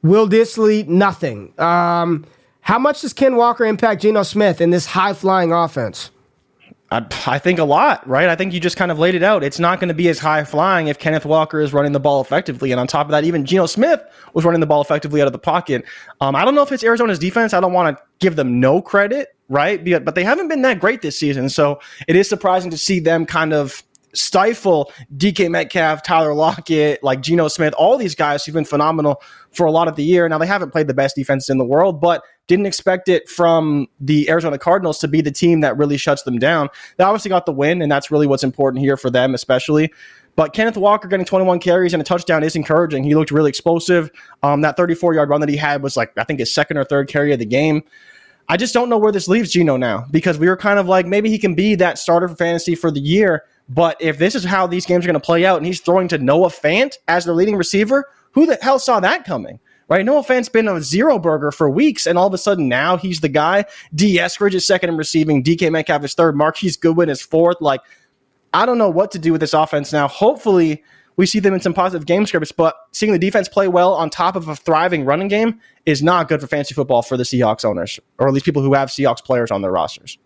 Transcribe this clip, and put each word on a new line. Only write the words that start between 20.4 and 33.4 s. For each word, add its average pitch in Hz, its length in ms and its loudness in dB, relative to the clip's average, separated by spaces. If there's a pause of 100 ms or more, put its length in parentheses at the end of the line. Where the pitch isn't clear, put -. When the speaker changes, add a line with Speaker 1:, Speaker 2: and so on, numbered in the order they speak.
Speaker 2:
been 294 140 0
that 247 180 0
great 226 200 0
this 147 160 -6
season. 139 300 -2
So 143 320 0 (300)
it 170 80 4
is 196 100 4
surprising 185 440 -2
to 160 60 -10
see 185 220 -2
them 165 260 0
kind 156 280 -2
of 143 300 -4 (300)
stifle 190 800 0 (260)
D 185 140 2
K 175 180 0
Metcalf, 160 540 -2
Tyler 165 300 2
Lockett, 151 720 0
like, 135 180 0
Geno 160 260 2
Smith, 151 300 -2
all 214 200 4
these 190 180 -4
guys 147 300 -2
who've 151 100 -14
been 156 100 -2
phenomenal 151 560 0 (300)
for 175 140 0
a 156 60 2
lot 165 160 2
of 156 80 -6
the 147 80 -4
year. 170 260 4
Now, 156 80 -2
they 165 100 -2
haven't 185 240 -2
played 156 160 0
the 135 60 -2
best 135 220 0
defense 135 340 -4
in 135 80 0
the 131 80 0
world, 156 340 2
but 170 240 0 (240)
didn't 196 180 2
expect 185 440 -2
it 175 200 2
from 156 580 0 (120)